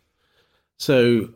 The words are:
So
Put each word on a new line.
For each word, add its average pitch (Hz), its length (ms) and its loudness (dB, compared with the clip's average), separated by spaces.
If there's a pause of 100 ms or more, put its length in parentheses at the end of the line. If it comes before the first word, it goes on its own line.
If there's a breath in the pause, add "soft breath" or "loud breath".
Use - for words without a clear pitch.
(760)
So 120 600 0